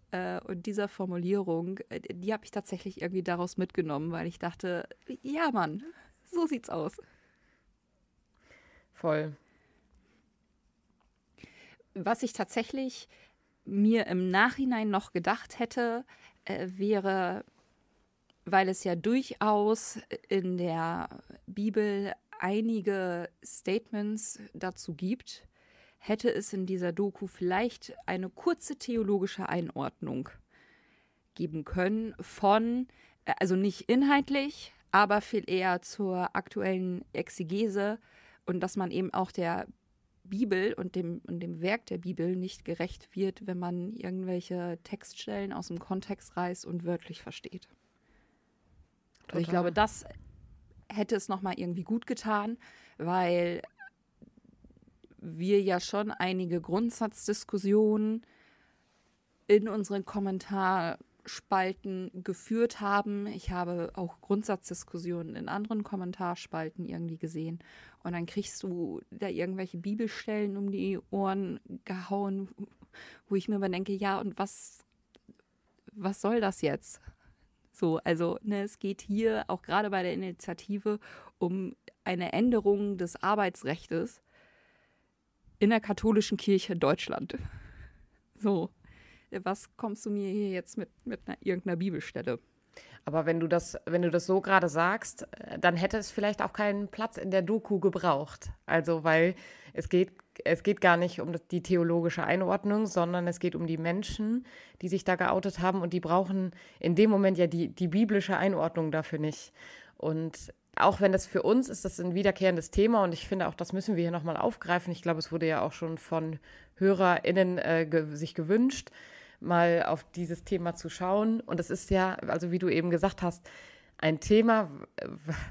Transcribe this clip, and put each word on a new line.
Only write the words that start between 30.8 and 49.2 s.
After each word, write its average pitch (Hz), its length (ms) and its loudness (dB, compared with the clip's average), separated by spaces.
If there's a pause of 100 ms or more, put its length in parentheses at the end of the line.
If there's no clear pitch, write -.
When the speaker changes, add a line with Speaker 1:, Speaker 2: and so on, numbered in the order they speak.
Speaker 1:
geben 156 320 -6
können 214 540 0
von, 226 680 2 (380)
äh, - 120 0
also 185 160 2
nicht 190 360 0
inhaltlich, 277 840 2 (200)
aber 202 280 6
viel 208 260 -2
eher 185 360 2
zur 185 520 -2
aktuellen 185 800 -2
Exegese 202 840 -2 (480)
und 180 140 -2
dass 185 160 -2
man 190 140 -2
eben 185 220 -2
auch 185 180 -2
der 170 360 -2 (580)
Bibel 196 500 0
und 185 200 -6
dem, 170 320 -4
und 175 140 -6
dem 170 220 -8
Werk 208 240 -2
der 185 120 -6
Bibel 180 380 -2
nicht 185 280 -8
gerecht - 520 -6
wird, 190 300 -4
wenn 180 120 -6
man 180 360 -4
irgendwelche 180 880 -4
Textstellen - 720 -8
aus 180 140 -8
dem 175 100 -6
Kontext - 580 -8
reißt 180 300 -4
und 175 180 -6
wörtlich 170 380 -6
versteht. - 440 -14 (1600)